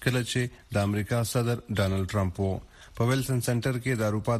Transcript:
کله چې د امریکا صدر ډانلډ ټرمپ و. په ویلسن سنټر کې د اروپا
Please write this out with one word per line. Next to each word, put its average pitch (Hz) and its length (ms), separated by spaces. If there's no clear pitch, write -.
کله 127 280
چې - 440
د - 20
امریکا 104 340
صدر 120 220
ډانلډ 95 360
ټرمپ 95 280
و. 95 100
په 117 100
ویلسن 131 380
سنټر 123 320
کې 123 200
د 110 120
اروپا 107 300